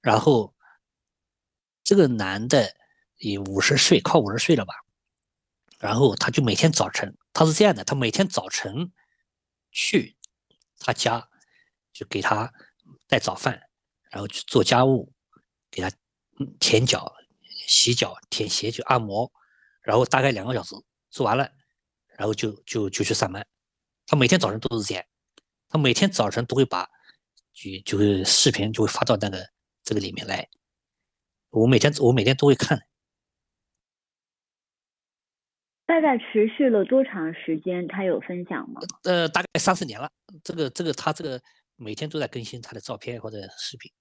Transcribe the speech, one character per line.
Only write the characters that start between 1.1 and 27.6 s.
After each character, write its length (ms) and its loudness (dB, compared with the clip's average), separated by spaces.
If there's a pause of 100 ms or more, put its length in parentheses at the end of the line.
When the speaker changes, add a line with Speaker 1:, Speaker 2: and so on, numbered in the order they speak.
Speaker 1:
这 140 4
个 100 8
男 400 -2
的 260 4 (440)
也 200 -6
五 240 -4
十 160 2
岁， 240 4
快 200 2
五 100 -4
十 80 -4
岁 160 2
了 100 -2
吧。 80 -14 (1040)
然 160 -4
后 200 4
他 140 -2
就 140 0
每 120 0
天 160 4
早 200 0
晨， 260 -6 (160)
他 140 2
是 80 2
这 100 6
样 100 6
的， 80 -8
他 120 -4
每 160 0
天 180 0
早 220 -4
晨 420 -6 (800)
去 420 -2 (640)
他 140 -4
家， 340 -2 (640)
就 140 -16
给 160 -6
他 320 -2 (560)
带 100 2
早 160 -4
饭， 240 -4 (520)
然 100 -10
后 80 -8
去 180 -12
做 160 2
家 220 4
务， 260 0 (600)
给 100 -12
他， 80 -4 (500)
嗯， 220 -8
舔 240 2
脚、 260 -2 (560)
洗 280 2
脚、 200 -2 (140)
舔 180 -4
鞋、 240 -4
就 140 -10
按 160 2
摩， 320 -4 (480)
然 160 0
后 80 4
大 160 0
概 120 2
两 140 -6
个 60 -6
小 100 -4
时 120 -14 (340)
做 160 -6
完 100 2
了， 160 -2 (680)
然 100 -4
后 60 -2
就， 180 -4 (140)
就， 240 -4
就 120 -4
去 120 -2
上 180 0
班。 100 -10 (640)
他 100 0
每 140 4
天 100 6
早 120 0
晨 100 -6
都 160 -6
是 80 -4
这 100 -6
样， 80 -8 (680)
他 80 0
每 160 4
天 160 2
早 180 0
晨 160 -2
都 100 -4
会 80 4
把， 240 -2 (680)
就， 160 -16 (160)